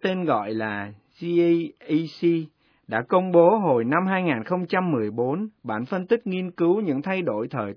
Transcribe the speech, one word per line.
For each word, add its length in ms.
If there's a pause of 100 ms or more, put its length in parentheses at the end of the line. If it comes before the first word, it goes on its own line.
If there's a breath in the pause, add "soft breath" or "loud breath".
tên 240
gọi 280
là 380 (280)
G 60 (540)
A 160 (240)
C 40 (640)
đã 220
công 220
bố 260
hồi 260
năm 240
hai 160
nghìn 220
không 200
trăm 260
mười 200
bốn 360 (160)
bản 220
phân 220
tích 200
nghiên 240
cứu 300
những 200
thay 200
đổi 260
thời 300